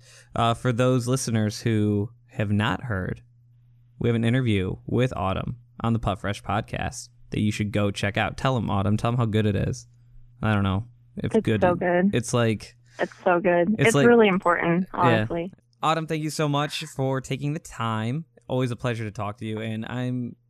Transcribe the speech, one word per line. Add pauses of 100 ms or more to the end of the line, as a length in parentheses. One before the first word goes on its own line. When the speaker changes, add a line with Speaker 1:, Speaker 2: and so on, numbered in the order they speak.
(340)
Speaker 1:
uh,
for
those
listeners
who (220)
have
not
heard, (760)
we
have
an
interview (100)
with
Autumn (240)
on
the
Puff
Fresh
podcast (220)
that
you
should
go
check
out.
Tell
'em,
Autumn.
Tell
'em
how
good
it
is. (540)
I
don't
know (320)
if
Speaker 2:
It's
Speaker 1:
good.
Speaker 2:
so
good.
Speaker 1:
It's
like (220)
Speaker 2:
It's (120)
so
good.
Speaker 1:
it's
Speaker 2:
It's
Speaker 1:
like
Speaker 2:
really
important,
Speaker 1:
Yeah.
Speaker 2:
honestly. (300)
Speaker 1:
Autumn,
thank
you
so
much
for
taking
the
time. (220)
Always
a
pleasure
to
talk
to
you,
and
I'm (140)